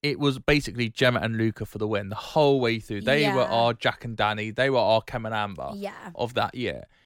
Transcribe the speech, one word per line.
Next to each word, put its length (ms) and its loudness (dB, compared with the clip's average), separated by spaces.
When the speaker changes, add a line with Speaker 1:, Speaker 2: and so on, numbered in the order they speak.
Speaker 1:
It 180 -2
was 200 0
basically 500 0
Gemma 300 2
and 180 -2
Luca 300 0
for 100 -14
the 100 -2
win 220 -2
the 60 -8
whole 440 4
way 200 0
through. 220 -8
They 280 2
were 120 2
Speaker 2:
Yeah. 120 0
Speaker 1:
our 220 4
Jack 280 -2
and 140 -8
Danny. 320 0
They 220 0
were 80 4
our 240 6
Kem 240 -8
and 80 -4
Amber 400 -4
Speaker 2:
Yeah. 400 -12
Speaker 1:
of 180 -4
that 220 0
year. 300 -6